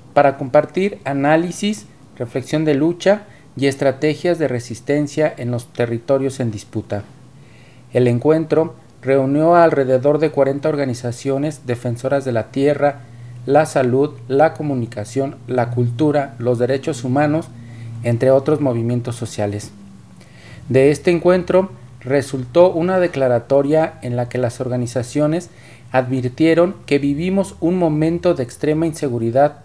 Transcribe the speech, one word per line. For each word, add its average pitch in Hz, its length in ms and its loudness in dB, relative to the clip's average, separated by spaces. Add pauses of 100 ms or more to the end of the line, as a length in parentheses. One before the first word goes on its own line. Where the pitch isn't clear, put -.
(120)
para 143 240 4
compartir 151 720 0
análisis, 165 800 -2 (300)
reflexión 139 500 -4
de 151 80 4
lucha 175 480 2 (340)
y 131 100 0
estrategias 147 720 0
de 156 80 0
resistencia 143 880 -2
en 123 160 -6
los 120 220 -6
territorios 123 680 -2
en 120 120 -2
disputa. 104 520 -8 (920)
El 123 140 4
encuentro 156 680 2 (260)
reunió 139 540 2
a 170 100 8
alrededor 139 540 2
de 151 120 0
cuarenta 139 380 0
organizaciones 135 1000 -4
defensoras 123 600 -2
de 127 60 -2
la 113 180 -2
tierra, 143 500 0 (460)
la 147 180 4
salud, 135 460 2 (180)
la 147 240 4
comunicación, 135 840 -4 (100)
la 120 240 -2
cultura, 123 680 0
los 120 200 0
derechos 131 460 -2
humanos, 147 440 0 (540)
entre 120 280 2
otros 143 300 2
movimientos 120 560 -2
sociales. 104 560 -6 (960)
De 135 220 6
este 151 200 0
encuentro 180 600 2 (300)
resultó 135 680 2
una 175 280 0
declaratoria 139 1040 0
en 123 120 -6
la 120 140 -2
que 123 80 -8
las 123 240 -2
organizaciones 127 880 -2 (420)
advirtieron 131 840 2 (100)
que 143 140 0
vivimos 180 600 -2
un 175 180 0
momento 165 560 0
de 175 80 -2
extrema 151 440 -2
inseguridad 135 800 0